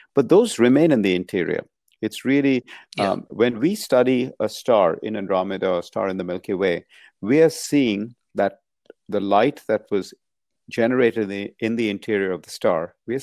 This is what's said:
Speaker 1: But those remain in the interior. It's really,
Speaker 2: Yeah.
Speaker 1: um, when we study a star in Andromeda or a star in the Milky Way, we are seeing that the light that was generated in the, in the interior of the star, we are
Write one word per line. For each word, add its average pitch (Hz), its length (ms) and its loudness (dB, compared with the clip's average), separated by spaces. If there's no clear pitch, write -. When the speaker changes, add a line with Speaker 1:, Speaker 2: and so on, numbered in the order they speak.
Speaker 1:
But 127 140 0
those 214 300 4
remain 139 340 6
in 113 100 2
the 95 120 2
interior. 90 500 -2
It's - 240 -8
really, 135 400 2
Speaker 2:
Yeah. 98 140 0
Speaker 1:
um, 95 180 -6
when 117 300 0
we 165 160 0
study 127 560 0
a 107 80 0
star 98 540 2
in 110 140 -6
Andromeda 95 520 -2
or 90 120 0
a - 20 -10
star 101 260 -6
in 95 80 -4
the 95 80 -6
Milky 90 300 -6
Way, 90 320 -2
we 131 220 2
are 160 80 6
seeing 120 640 -2
that 101 240 -2
the 101 120 -4
light 101 460 2
that - 240 -4
was 98 240 -4
generated 117 540 0
in 98 40 -4
the, 101 300 -8
in 113 180 -2
the 110 140 0
interior 98 420 -2
of 82 100 -8
the - 80 -20
star, 87 440 -2
we 113 80 -6
are 135 80 -4